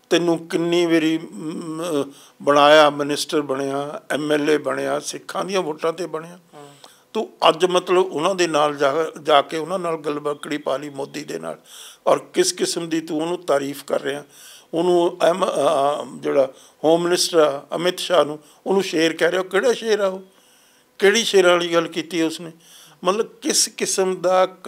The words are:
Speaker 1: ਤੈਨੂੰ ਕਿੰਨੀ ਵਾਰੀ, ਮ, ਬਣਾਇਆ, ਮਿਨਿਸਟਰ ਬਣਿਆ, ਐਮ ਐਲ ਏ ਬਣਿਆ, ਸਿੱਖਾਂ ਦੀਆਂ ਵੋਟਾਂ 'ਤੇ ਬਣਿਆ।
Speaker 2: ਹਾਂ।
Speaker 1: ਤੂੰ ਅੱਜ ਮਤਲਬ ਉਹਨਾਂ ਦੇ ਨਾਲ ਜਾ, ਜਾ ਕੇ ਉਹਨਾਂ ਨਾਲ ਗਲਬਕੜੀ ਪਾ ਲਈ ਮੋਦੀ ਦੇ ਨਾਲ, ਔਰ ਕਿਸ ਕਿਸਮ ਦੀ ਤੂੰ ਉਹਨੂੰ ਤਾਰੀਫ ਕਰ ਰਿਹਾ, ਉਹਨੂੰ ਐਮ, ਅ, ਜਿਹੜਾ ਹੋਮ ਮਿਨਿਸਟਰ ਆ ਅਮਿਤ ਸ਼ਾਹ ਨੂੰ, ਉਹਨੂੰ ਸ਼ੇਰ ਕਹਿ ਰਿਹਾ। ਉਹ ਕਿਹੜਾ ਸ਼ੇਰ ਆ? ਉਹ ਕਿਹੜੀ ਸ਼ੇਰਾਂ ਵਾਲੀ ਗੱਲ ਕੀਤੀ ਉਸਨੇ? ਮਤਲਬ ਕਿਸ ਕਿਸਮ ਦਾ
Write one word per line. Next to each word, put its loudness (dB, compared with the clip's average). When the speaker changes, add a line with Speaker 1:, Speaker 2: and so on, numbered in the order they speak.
Speaker 1:
ਤੈਨੂੰ 2
ਕਿੰਨੀ 0
ਵਾਰੀ, 2
ਮ, -6
ਬਣਾਇਆ, 8
ਮਿਨਿਸਟਰ -2
ਬਣਿਆ, -6
ਐਮ -2
ਐਲ 2
ਏ 4
ਬਣਿਆ, -4
ਸਿੱਖਾਂ -8
ਦੀਆਂ -2
ਵੋਟਾਂ -4
'ਤੇ -8
ਬਣਿਆ। -12
Speaker 2:
ਹਾਂ। -20
Speaker 1:
ਤੂੰ -4
ਅੱਜ 2
ਮਤਲਬ 2
ਉਹਨਾਂ 0
ਦੇ 2
ਨਾਲ 0
ਜਾ, 2
ਜਾ 4
ਕੇ -4
ਉਹਨਾਂ -6
ਨਾਲ -4
ਗਲਬਕੜੀ -6
ਪਾ -4
ਲਈ -12
ਮੋਦੀ -10
ਦੇ -10
ਨਾਲ, -10
ਔਰ 4
ਕਿਸ -2
ਕਿਸਮ -4
ਦੀ -2
ਤੂੰ -6
ਉਹਨੂੰ -4
ਤਾਰੀਫ -2
ਕਰ -4
ਰਿਹਾ, -8
ਉਹਨੂੰ 2
ਐਮ, 2
ਅ, 0
ਜਿਹੜਾ 0
ਹੋਮ 4
ਮਿਨਿਸਟਰ 2
ਆ 2
ਅਮਿਤ -2
ਸ਼ਾਹ 2
ਨੂੰ, -8
ਉਹਨੂੰ 2
ਸ਼ੇਰ 0
ਕਹਿ 0
ਰਿਹਾ। 0
ਉਹ -6
ਕਿਹੜਾ 0
ਸ਼ੇਰ -2
ਆ? 0
ਉਹ -6
ਕਿਹੜੀ 4
ਸ਼ੇਰਾਂ 4
ਵਾਲੀ 2
ਗੱਲ 2
ਕੀਤੀ -6
ਉਸਨੇ? -4
ਮਤਲਬ 0
ਕਿਸ 0
ਕਿਸਮ -2
ਦਾ 2